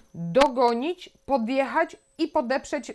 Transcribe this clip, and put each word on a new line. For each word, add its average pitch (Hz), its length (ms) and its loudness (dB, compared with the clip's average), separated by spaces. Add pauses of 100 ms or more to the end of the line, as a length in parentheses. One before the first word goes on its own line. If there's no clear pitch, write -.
(140)
dogonić, 240 1000 2 (140)
podjechać 269 720 0 (220)
i 311 100 -2
podeprzeć 277 640 -4